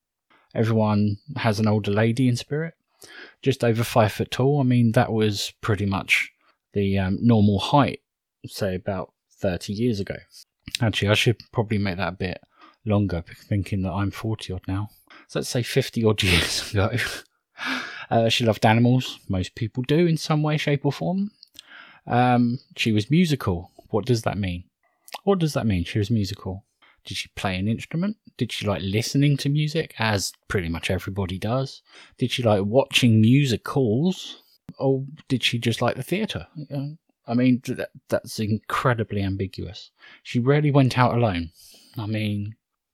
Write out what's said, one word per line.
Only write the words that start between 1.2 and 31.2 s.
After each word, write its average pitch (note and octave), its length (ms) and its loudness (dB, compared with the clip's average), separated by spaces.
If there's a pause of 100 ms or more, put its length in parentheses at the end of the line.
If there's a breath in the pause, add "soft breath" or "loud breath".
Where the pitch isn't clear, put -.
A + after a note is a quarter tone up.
has A2 220 0
an A2 80 2
older G#2 240 0
lady A#2 360 2
in A#2+ 80 2
spirit, D#3 400 -8 (680 loud breath)
just C3 220 0
over A#2 200 2
five A2 280 2
foot - 200 -6
tall. C#3+ 280 2
I C3+ 40 2
mean, B2 300 4
that A#2+ 180 2
was G#2+ 500 0
pretty G#2 240 0
much - 460 -2 (420)
the, G2 260 0
um, F#2+ 200 0
normal G#2 400 6
height, C3 420 0 (440)
say F#2+ 300 -4
about F#2 360 -6 (280)
thirty F#2+ 340 -4
years A2 260 0
ago. - 160 -6 (680)
Actually, G#2 280 2
I G#2+ 60 4
should A#2 220 2 (140)
probably A2 260 -2
make G2 200 -2
that F2+ 160 -4
a G2 40 -12
bit F#2 240 -6 (440 soft breath)
longer, G2+ 380 0 (240)
thinking G2+ 360 -2
that F#2 80 -4
I'm G2 200 -2
forty - 420 -8
odd F#2 140 -8
now. G2+ 220 -4 (380 loud breath)
So - 120 -6
let's C#3 100 -6
say B2 140 -2
fifty - 400 -2
odd G#2+ 200 4
<laughs> F#2 80 2
years - 400 0
ago. G#2 240 0 (1120 loud breath)
Uh, A2+ 200 2
she A#2 160 0
loved A2 200 2
animals. A#2+ 540 4 (100)
Most F#2 260 -4
people A#2 280 -6
do D#3+ 240 2
in E3 100 0
some D3+ 240 -2
way, D3+ 160 0
shape D3 280 -2
or C#3+ 60 2
form. F#3+ 400 -4 (760 loud breath)
Um, A#2+ 520 2 (160)
she - 160 0
was G#2 200 0
musical. D3 600 0 (180)
What G#2 160 -2
does A#2 180 2
that G#2+ 140 -2
mean? F#2 260 -4 (600)
What G3 160 2
does D#3 140 0
that A2+ 140 0
mean, F#2 160 2
she - 160 -2
was G2+ 100 0
musical? G2 560 -4 (400 soft breath)
Did G#2 120 -10
she - 180 -10
play F#2+ 220 -4
an F#2+ 100 -2
instrument? E3+ 500 -4 (200)
Did A#2+ 140 -4
she - 140 -8
like F#2+ 160 -2
listening C3+ 560 0
to - 120 -4
music, D3+ 500 -2
as G#2+ 340 0 (140)
pretty F2 220 -2
much F2 200 -4
everybody F#2+ 480 -4